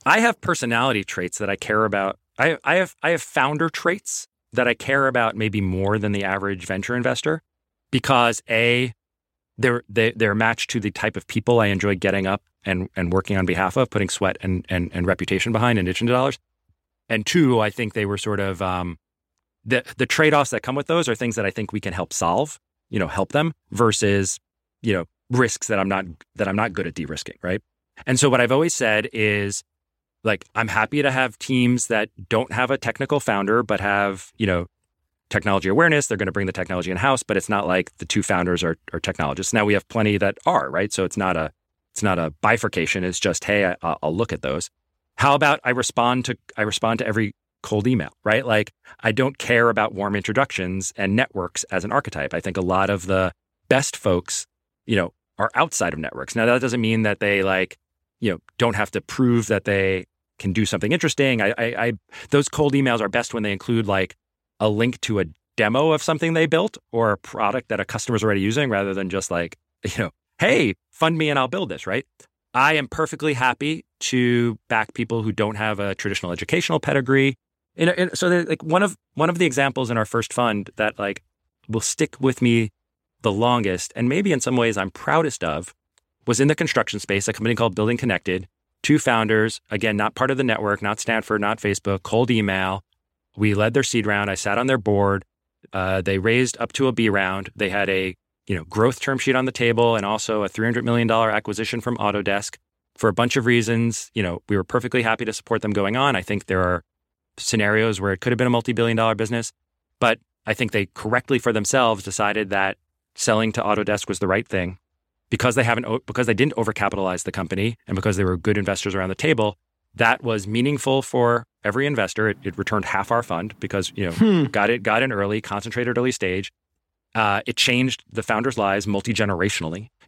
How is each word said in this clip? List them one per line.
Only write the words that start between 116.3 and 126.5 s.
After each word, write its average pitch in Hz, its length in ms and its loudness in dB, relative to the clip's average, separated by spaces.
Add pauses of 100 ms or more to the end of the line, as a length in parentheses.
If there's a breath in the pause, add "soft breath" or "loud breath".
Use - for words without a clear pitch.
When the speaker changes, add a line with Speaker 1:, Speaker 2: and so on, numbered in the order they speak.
Speaker 1:
didn't 131 220 0
overcapitalize 101 680 -2
the 95 100 -8
company 98 440 -4 (100)
and 95 80 -4
because 101 200 0
there 98 100 0
were 90 120 0
good 101 200 0
investors 98 380 -4
around 95 140 -2
the 95 60 -4
table. 110 420 0 (380)
That 117 280 4
was 110 240 -2
meaningful 135 540 0
for 120 440 2 (180)
every 120 240 0
investor. 110 420 0
It, 101 140 -2
it 95 140 -6
returned 98 280 -2
half - 260 -2
our 117 120 2
fund 90 360 -6
because, 95 360 -4
you 101 100 -4
know, 87 60 -2
Speaker 2:
Hmm. 180 340 2
Speaker 1:
got 104 240 2
it, 117 140 0
got 107 200 2
in 135 80 -2
early, 104 300 -2
concentrated 117 560 -4
early 123 140 2
stage. 95 400 -4 (640)